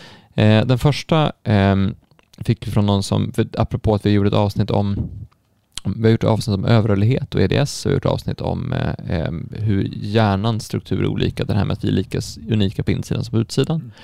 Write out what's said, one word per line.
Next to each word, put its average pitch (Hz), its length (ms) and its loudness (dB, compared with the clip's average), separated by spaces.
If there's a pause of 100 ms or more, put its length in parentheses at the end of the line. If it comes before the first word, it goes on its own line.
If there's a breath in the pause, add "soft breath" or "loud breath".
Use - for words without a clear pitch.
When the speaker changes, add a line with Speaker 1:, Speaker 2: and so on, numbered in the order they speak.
(340 loud breath)
Speaker 1:
Eh, 110 320 4
den 123 120 2
första, 151 540 2 (120)
ehm, 98 500 2 (440)
fick - 280 -2
vi 107 40 -4
från 104 160 2
någon 101 160 2
som, 101 300 -2
för 110 140 0 (120)
apropå - 360 0
att 104 120 0
vi 104 40 4
gjorde 101 180 4
ett 101 60 0
avsnitt 104 360 0
om, 104 400 0 (720)
om, 98 140 -4
vi 113 60 -4
har 110 80 6
gjort 113 140 2
avsnitt 107 300 0
om 95 100 -2
överrörlighet 104 680 2
och 98 80 2
E 95 40 2
D 95 100 2
S, - 300 -2
och 98 60 2
gjort 92 140 0
avsnitt - 340 -2
om, 85 320 -4
eh, 80 220 -2 (260)
ehm, 80 320 -6
hur 104 440 -2
hjärnans 107 680 0
struktur - 380 -4
är 101 40 0
olika, - 380 -2
det - 100 -2
här 98 100 2
med 50 100 -2
att - 100 -8
vi 98 40 0
är 101 40 2
lika - 260 -2
s-, - 200 -8 (120)
unika 104 320 0
på - 80 -2
insidan - 340 -2
som 117 80 -10
på 110 60 2
utsidan. 139 380 0
Speaker 2:
Mm. 127 140 -8 (140 loud breath)